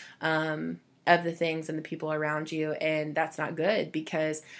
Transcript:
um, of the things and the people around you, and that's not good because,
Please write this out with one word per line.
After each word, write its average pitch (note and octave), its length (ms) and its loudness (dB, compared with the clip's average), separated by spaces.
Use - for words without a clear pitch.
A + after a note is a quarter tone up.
um, D#3+ 600 0
of E3+ 160 8
the E3+ 100 0
things D#3+ 360 -2
and D#3 80 -4
the D#3 60 -6
people D#3 280 -6
around D3+ 400 0
you, D#3 220 0
and D#3 420 0
that's D#3 220 0
not D#3+ 200 -4
good F3 360 2
because, D#3 480 0